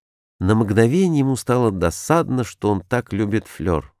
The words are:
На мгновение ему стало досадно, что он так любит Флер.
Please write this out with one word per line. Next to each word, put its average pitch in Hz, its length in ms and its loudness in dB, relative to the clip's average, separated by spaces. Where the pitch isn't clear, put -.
На 92 160 2
мгновение 117 680 2
ему 135 160 0
стало 120 340 0
досадно, 123 760 -2
что - 260 -4
он 98 100 -2
так - 320 -6
любит 104 340 -2
Флер. 82 540 -4